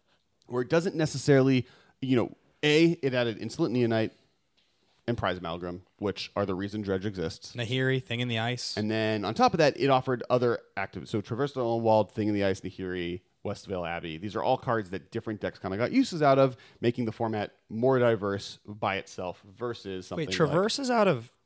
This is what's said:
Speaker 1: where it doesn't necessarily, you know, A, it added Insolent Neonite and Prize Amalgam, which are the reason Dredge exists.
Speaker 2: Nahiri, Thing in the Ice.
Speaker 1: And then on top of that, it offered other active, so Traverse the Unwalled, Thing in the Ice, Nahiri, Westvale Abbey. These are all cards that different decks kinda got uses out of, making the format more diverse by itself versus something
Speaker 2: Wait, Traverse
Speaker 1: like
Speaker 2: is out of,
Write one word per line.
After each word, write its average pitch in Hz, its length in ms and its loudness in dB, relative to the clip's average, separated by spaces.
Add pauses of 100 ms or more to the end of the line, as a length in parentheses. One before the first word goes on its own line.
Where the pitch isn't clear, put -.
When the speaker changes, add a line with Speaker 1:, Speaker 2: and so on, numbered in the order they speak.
(460)
Speaker 1:
where 123 160 -2
it 120 80 -6
doesn't 165 260 2
necessarily, 135 720 4 (340)
you 131 160 2
know, - 180 2 (300)
A, 160 380 6
it 131 120 0
added 120 240 0
Insolent 117 360 -2
Neonite 113 360 2 (960)
and 117 80 -2
Prize 92 220 0
Amalgam, 87 440 -6 (160)
which - 360 -4
are 101 100 0
the 95 100 -2
reason 101 280 -4
Dredge 95 240 -2
exists. 92 480 -6
Speaker 2:
Nahiri, 131 480 -2
Thing 117 160 -6
in 123 80 -2
the 117 140 -2
Ice. 123 360 -4
Speaker 1:
And 107 140 0
then 110 340 0
on 107 100 -2
top 240 200 4
of 170 40 -2
that, 147 200 4
it 139 100 2
offered 131 400 2
other 120 300 2 (180)
active, 95 320 -8
so 107 120 0
Traverse 127 320 -4
the 131 80 -6
Unwalled, 113 500 2
Thing 107 180 -2
in 104 60 0
the 101 80 2
Ice, 95 200 0
Nahiri, 90 580 -6 (240)
Westvale 95 440 -6
Abbey. 82 280 -6
These 95 180 -10
are 98 80 -4
all 127 140 2
cards 113 340 -4
that 95 220 -10
different 110 280 -6
decks 92 200 -6
kinda 95 160 -4
got 120 160 -2
uses 214 300 0
out 135 160 6
of, 131 180 4 (240)
making 120 240 0
the 107 80 -2
format 110 400 -4 (160)
more 127 300 2
diverse 101 680 0
by 104 300 -4
itself 92 460 -10 (140)
versus 101 500 -8
something 151 200 -6
Speaker 2:
Wait, 95 80 -4
Traverse 170 440 0
Speaker 1:
like 277 60 -6
Speaker 2:
is 247 60 -2
out 220 160 4
of, 123 240 -2 (160)